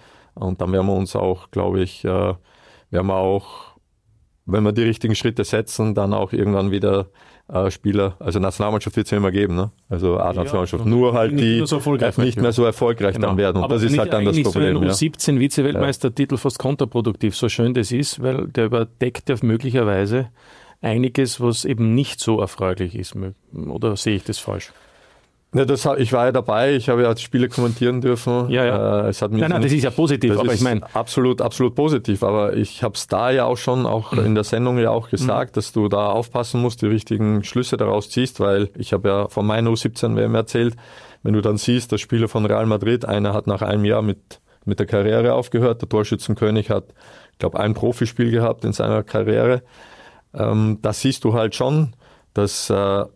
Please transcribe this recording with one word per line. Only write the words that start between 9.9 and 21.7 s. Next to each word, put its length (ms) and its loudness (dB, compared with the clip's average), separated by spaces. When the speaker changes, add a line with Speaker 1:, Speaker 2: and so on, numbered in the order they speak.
Speaker 1:
A-Nationalmannschaft. 680 -2
Speaker 2:
Ja, 40 2
Speaker 1:
Nur 240 4
halt 200 2
Speaker 2:
nicht 100 2
Speaker 1:
die 140 2
Speaker 2:
mehr 100 0
so 100 -2
erfolgreich 400 -2
Speaker 1:
nicht 220 0
mehr 120 2
so 120 2
erfolgreich 520 2
Speaker 2:
Genau. 120 -2
Speaker 1:
dann 100 0
werden. 200 2
Und 60 2
Speaker 2:
Aber 120 0
Speaker 1:
das 80 2
ist 80 2
Speaker 2:
nicht 80 2
Speaker 1:
halt 140 0
dann 120 2
das 100 2
Speaker 2:
eigentlich 100 2
so 80 0
Speaker 1:
Problem, 240 2
Speaker 2:
ein 60 0
Speaker 1:
ja. 60 2
Speaker 2:
U 40 0
siebzehn 460 0
Vize-Weltmeistertitel 960 0
Speaker 1:
Ja. 20 0
Speaker 2:
fast 220 -4
kontraproduktiv, 760 -2
so 140 -2
schön 240 0
das 180 -2
ist, 300 -4
weil 260 -2
der 180 0
überdeckt 640 -2
ja 120 0
möglicherweise 880 0
einiges, 600 0
was 240 0
eben 300 2